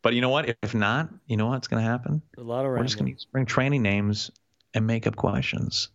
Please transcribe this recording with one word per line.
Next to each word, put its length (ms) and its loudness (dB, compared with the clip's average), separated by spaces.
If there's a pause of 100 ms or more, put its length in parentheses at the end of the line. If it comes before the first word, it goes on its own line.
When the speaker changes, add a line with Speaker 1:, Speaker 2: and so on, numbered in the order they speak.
Speaker 1:
But 120 2
you 80 2
know 80 4
what? 340 2
If 100 -4
not, 360 2 (180)
you 100 0
know 100 2
what's 200 -2
gonna 160 0
happen? 380 0 (160)
Speaker 2:
A 40 -18
lot 240 -2
of 60 0
Speaker 1:
We're 120 0
just 120 -2
gonna 100 -2
Speaker 2:
rambling. 100 -4
Speaker 1:
use 80 -20
spring 220 -2
training 380 2
names 480 0 (420)
and 140 2
make 200 0
up 100 0
questions. 760 -4